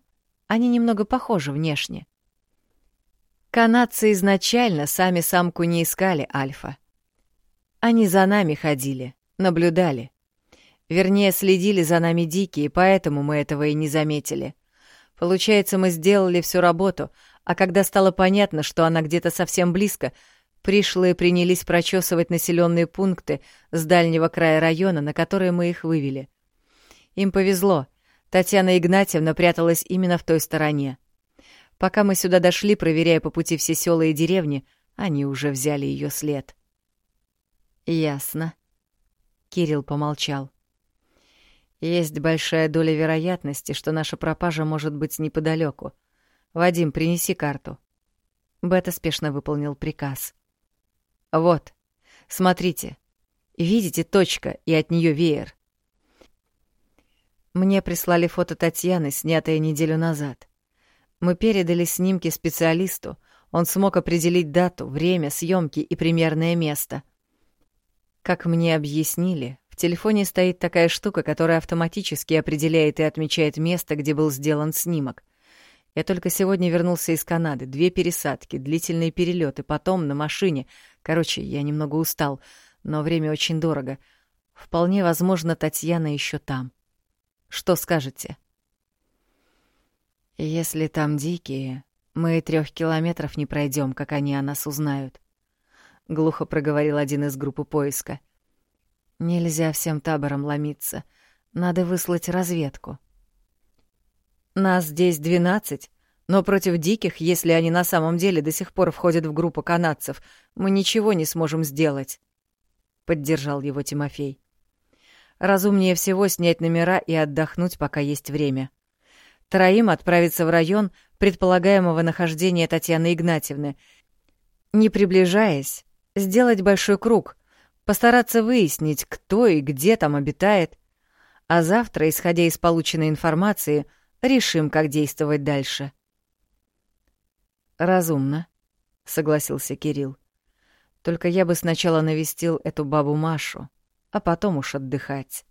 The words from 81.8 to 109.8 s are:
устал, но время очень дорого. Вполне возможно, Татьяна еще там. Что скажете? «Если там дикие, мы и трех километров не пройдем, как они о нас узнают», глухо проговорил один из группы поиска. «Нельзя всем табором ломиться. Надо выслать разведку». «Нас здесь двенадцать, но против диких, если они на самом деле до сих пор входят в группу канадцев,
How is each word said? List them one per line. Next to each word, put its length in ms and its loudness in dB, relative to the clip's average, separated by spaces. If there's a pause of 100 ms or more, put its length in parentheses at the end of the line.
устал, 440 -4 (400)
но 220 -6
время 280 -2
очень 280 -4
дорого. 400 -4 (540)
Вполне 500 0
возможно, 520 0
Татьяна 560 -2
еще 280 -6
там. 320 -8 (760)
Что 280 -2
скажете? 600 -6 (2000)
«Если 500 -4
там 280 -2
дикие, 680 -6 (300)
мы 260 0
и 20 -4
трех 300 -2
километров 640 -4
не 80 -4
пройдем, 480 -2
как 200 -8
они 220 -2
о 60 -2
нас 260 -6
узнают», 540 -6 (840)
глухо 380 -2
проговорил 520 -2
один 260 -2
из 140 -4
группы 260 -6
поиска. 560 -6 (1000)
«Нельзя 540 -2
всем 300 -4
табором 420 -4
ломиться. 640 -6 (480)
Надо 320 -2
выслать 420 -4
разведку». 720 -6 (1600)
«Нас 300 2
здесь 340 0
двенадцать, 720 0 (380)
но 160 2
против 340 0
диких, 400 -2
если 340 0
они 200 4
на 140 2
самом 320 0
деле 240 2
до 100 -2
сих 220 -8
пор 180 2
входят 340 0
в 60 -4
группу 320 -4
канадцев, 580 -2 (320)